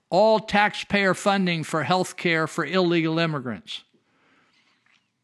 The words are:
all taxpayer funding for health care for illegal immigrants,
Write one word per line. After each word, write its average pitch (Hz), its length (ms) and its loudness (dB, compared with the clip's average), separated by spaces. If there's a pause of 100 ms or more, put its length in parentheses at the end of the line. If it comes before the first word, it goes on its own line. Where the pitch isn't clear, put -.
all 214 280 4
taxpayer 202 760 0
funding 185 500 0
for 156 200 -4
health 180 320 -2
care 165 300 0
for 151 200 -4
illegal 170 520 2
immigrants, 139 640 -4 (1400)